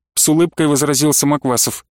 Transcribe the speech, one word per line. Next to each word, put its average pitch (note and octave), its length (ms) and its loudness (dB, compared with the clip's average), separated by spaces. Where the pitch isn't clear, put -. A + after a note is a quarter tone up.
с - 140 0
улыбкой D#3+ 380 0
возразил D3 460 0
Самоквасов. C3+ 720 -2